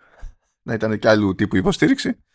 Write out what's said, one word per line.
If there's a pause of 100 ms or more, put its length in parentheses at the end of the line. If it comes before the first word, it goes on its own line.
(640)
να
ήταν
κι
άλλου
τύπου
υποστήριξη. (100)